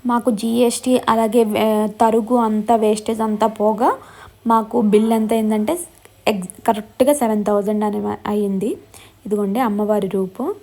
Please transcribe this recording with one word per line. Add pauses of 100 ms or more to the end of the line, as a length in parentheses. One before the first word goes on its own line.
మాకు
జీఎస్టీ
అలాగే
వే-, (120)
తరుగు
అంతా
వేస్టేజ్
అంతా
పోగా (480)
మాకు
బిల్
ఎంత
అయిందంటే (500)
ఎగ్-,
కరెక్ట్గా
సెవెన్
థౌజండ్
అని (100)
అయ్యింది. (480)
ఇదిగోండి
అమ్మవారి
రూపు